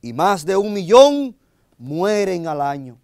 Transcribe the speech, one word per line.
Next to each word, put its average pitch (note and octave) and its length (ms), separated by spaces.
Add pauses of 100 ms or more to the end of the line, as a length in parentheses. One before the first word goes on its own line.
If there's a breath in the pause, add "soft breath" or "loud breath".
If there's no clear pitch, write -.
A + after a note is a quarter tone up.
y A#2 120
más E3+ 300
de F#3+ 140
un G#3 160
millón B3+ 640 (400)
mueren F3 680
al D3+ 120
año. C#3 440